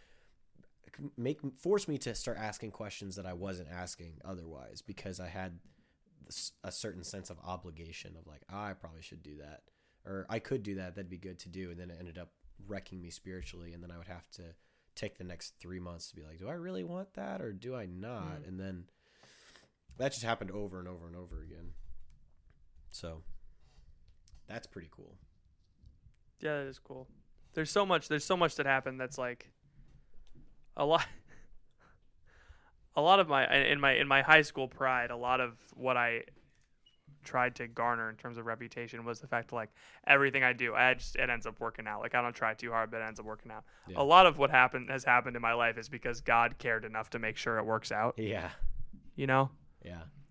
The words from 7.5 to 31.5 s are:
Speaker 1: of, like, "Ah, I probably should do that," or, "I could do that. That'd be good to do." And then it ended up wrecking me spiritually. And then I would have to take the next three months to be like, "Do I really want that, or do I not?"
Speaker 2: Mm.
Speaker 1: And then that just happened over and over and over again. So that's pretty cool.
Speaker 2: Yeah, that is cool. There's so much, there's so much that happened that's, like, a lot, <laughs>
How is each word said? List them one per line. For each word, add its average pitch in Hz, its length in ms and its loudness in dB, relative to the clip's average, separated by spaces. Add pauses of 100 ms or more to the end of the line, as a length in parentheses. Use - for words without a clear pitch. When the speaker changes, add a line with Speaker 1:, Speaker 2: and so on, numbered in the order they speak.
Speaker 1:
of, 78 100 -20
like, 76 240 -20
"Ah, 98 180 -8
I 95 40 -8
probably 80 280 -16
should - 220 -18
do 73 140 -18
that," 73 260 -18 (420)
or, 95 240 -10
"I 113 100 -4
could 127 220 -6
do 98 140 -6
that. 90 200 -10
That'd 95 140 -12
be 90 80 -12
good 92 220 -14
to - 100 -16
do." 90 220 -10
And 85 80 -12
then 90 100 -12
it 85 100 -14
ended 87 200 -14
up 85 140 -16 (340)
wrecking 95 340 -10
me 87 80 -14
spiritually. 85 640 -12
And 87 100 -14
then 87 60 -14
I 85 80 -14
would 85 100 -16
have 87 260 -16
to 82 200 -16 (400)
take - 240 -8
the 92 60 -12
next 90 340 -12
three 92 220 -10
months 87 300 -10
to - 60 -20
be 78 60 -16
like, 78 160 -18
"Do 92 120 -12
I 151 40 -8
really 180 300 -8
want 180 320 -10
that, 190 260 -8
or 117 100 -8
do 107 220 -10
I 113 140 -8
not?" 90 560 -8
Speaker 2:
Mm. 80 40 -14
Speaker 1:
And 92 120 -10
then 92 300 -8 (1080)
that 139 140 -2
just 113 120 -8
happened 113 260 -2
over 95 300 -8
and 90 80 -10
over 87 180 -12
and 85 100 -14
over 85 280 -12
again. 82 320 -12 (1120)
So 80 340 -10 (1200)
that's 113 180 -10
pretty 85 260 -14
cool. - 280 -20 (1200)
Speaker 2:
Yeah, 156 180 -2
that 139 100 -4
is 135 120 -12
cool. 131 280 -16 (460)
There's 156 160 -2
so 202 160 4
much, 175 220 4
there's 151 180 0
so 190 100 2
much 170 200 4
that 143 100 0
happened 135 340 2
that's, 127 200 -6
like, 123 320 -6 (1200)
a 147 80 0
lot, 156 240 4
<laughs> - 1900 -18